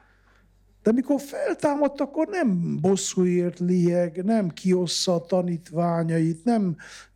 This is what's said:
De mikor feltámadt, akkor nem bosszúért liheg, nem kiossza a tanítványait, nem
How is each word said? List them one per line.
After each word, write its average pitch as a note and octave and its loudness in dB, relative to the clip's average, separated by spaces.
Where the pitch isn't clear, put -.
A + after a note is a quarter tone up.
De A3 4
mikor C4 0
feltámadt, D4 -2
akkor D4+ -2
nem F#3 0
bosszúért F3+ 0
liheg, F3 0
nem G#3+ 0
kiossza F3+ 0
a E3+ -2
tanítványait, E3+ -2
nem G#3+ 2